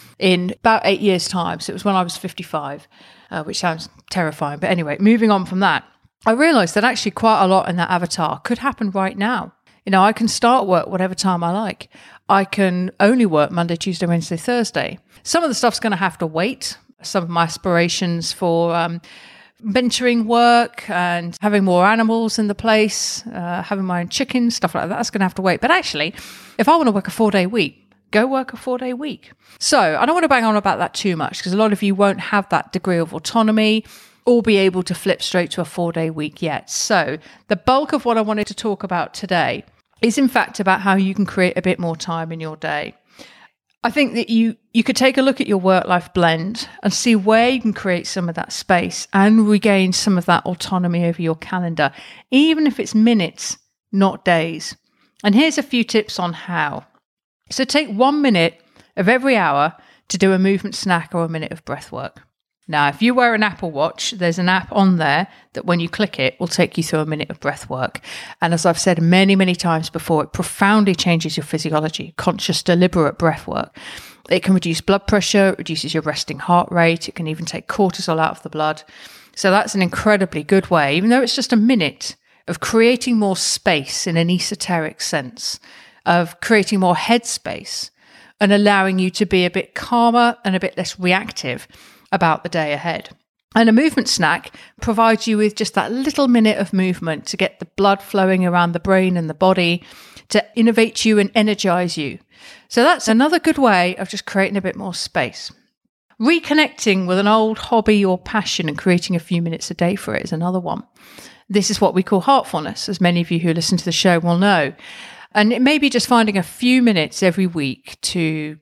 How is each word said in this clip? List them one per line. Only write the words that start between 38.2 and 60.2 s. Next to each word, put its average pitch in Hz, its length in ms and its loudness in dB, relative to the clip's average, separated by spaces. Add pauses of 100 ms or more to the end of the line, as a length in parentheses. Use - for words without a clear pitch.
wanted 208 260 -4
to 202 60 -14
talk 208 280 -6
about 175 300 -6
today 165 520 -2 (380)
is 233 160 0
in 269 100 2
fact - 300 -2
about 190 220 0
how 190 160 2
you 190 180 0
can 202 120 0
create 185 300 0
a 180 60 -2
bit - 160 0
more 165 180 -4
time 165 360 -8
in 160 80 -12
your 156 160 -10
day. 151 380 -8 (880)
I 233 80 -2
think 294 240 0
that 233 140 -2
you, 226 280 2 (180)
you 226 100 2
could 254 120 0
take 262 200 2
a 269 60 4
look 269 180 0
at - 60 -4
your 202 120 0
work-life 180 540 0
blend 170 560 -2 (140)
and 196 100 0
see 233 240 2
where 220 320 4
you 254 140 -2
can 214 100 0
create 180 340 -4
some 175 220 -4
of 165 60 -6
that - 180 -10
space - 600 -2
and 208 340 6
regain 196 460 2
some 190 240 0
of 170 80 -2
that 175 180 2
autonomy 175 640 -2
over 170 160 -2
your 160 140 -2
calendar, 165 540 -4 (400)
even 302 360 4
if 240 120 0
it's - 160 -6
minutes, 220 640 2 (340)
not 196 320 0
days. 165 540 -2 (480)
And 208 100 4
here's 294 220 4
a - 60 0
few 240 200 -2
tips - 360 -2
on 175 160 -4
how. 156 500 -6 (640)
So 262 140 -4
take 285 240 0
one 262 320 2
minute 196 400 2 (380)
of 190 100 2
every 254 260 2
hour 156 400 0 (340)
to 196 100 -4
do 190 160 4